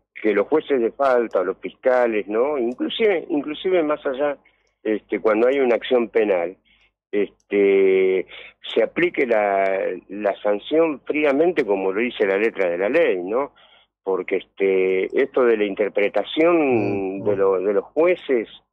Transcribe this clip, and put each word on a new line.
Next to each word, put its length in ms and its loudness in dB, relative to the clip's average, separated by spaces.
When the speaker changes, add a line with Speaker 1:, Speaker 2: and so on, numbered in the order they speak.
Speaker 1:
que 120 0
los 140 0
jueces 320 0
de 120 0
falta, 520 0
los 140 -4
fiscales, 720 0
¿no? 300 -2
Inclusive, 720 -2
inclusive 520 -2
más 240 -4
allá, 320 -4
este, 360 -4
cuando 280 2
hay 120 2
una 160 2
acción 340 0
penal, 480 0
este, 1160 2
se 100 2
aplique 420 -2
la, 540 0
la 320 -4
sanción 640 0
fríamente 600 0
como 260 0
lo 100 -4
dice 260 -2
la 100 2
letra 320 0
de 80 -2
la 120 -2
ley, 340 2
¿no? 300 -4
Porque, 340 -2
este, 840 0
esto 220 0
de 140 4
la 80 0
interpretación 1500 0
Speaker 2:
Mm, 60 -10
Speaker 1:
de 120 0
Speaker 2:
mm. 40 -2
Speaker 1:
lo, 220 2
de 120 0
los 120 0
jueces 640 0